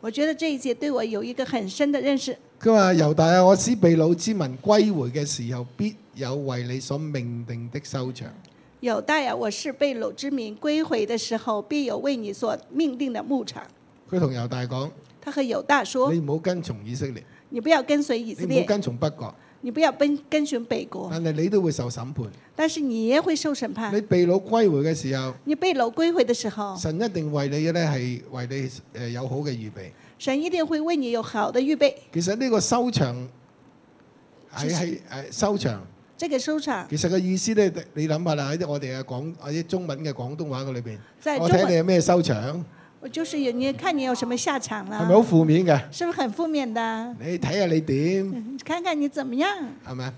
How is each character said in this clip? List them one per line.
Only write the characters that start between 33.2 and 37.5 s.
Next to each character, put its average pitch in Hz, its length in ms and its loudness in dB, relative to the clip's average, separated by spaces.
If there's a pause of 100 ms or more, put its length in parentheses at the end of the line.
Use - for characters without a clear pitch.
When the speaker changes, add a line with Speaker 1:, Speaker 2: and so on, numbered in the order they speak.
Speaker 1:
其 143 100 -4
實 170 60 -2
Speaker 2:
係， - 20 -2
係， 165 220 -4 (120)
係， 135 220 -12
收 202 240 0
場。 104 300 -4 (320)
Speaker 1:
這 339 100 -4
個 277 100 0
收 302 220 -2
場。 233 300 -4
Speaker 2:
其 151 80 -2
實 170 100 0
個 185 100 2
意 185 180 0
思 220 180 0